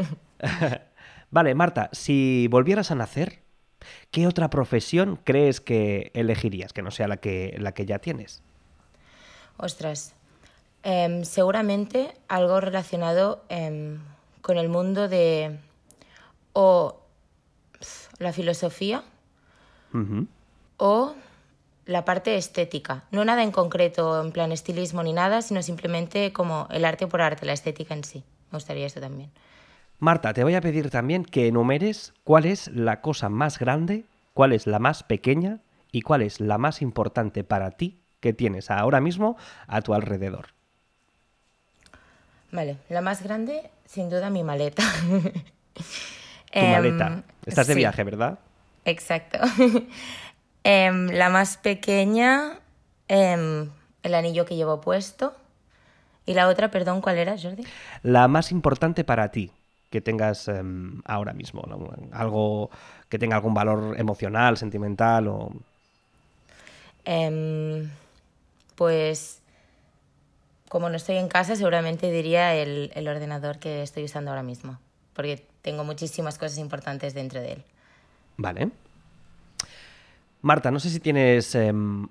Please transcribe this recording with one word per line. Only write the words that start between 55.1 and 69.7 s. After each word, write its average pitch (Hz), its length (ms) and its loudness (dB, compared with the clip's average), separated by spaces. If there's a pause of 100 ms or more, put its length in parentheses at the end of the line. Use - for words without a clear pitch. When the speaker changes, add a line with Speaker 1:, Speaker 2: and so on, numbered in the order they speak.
Speaker 1:
Y 180 80 -4
la 185 140 6
otra, 202 240 2
perdón, 180 300 0
¿cuál 185 160 0
era, 180 220 -2
Jordi? 190 240 -10 (380)
Speaker 2:
La 123 240 8
más 151 240 4
importante 165 540 0
para 113 260 0
ti, 98 220 -6 (380)
que 110 100 -4
tengas, 107 480 -2
em, 92 560 -8
ahora 104 300 -6
mismo, - 340 -14
¿no? 104 200 -12 (240)
Algo 107 560 -2 (400)
que 113 120 -6
tenga 113 160 0
algún 107 180 0
valor 107 440 0
emocional, 110 580 2
sentimental 107 720 0
o 104 240 -6 (1500)
Speaker 1:
Em, 156 840 -2 (840)
pues, 156 680 0 (1300)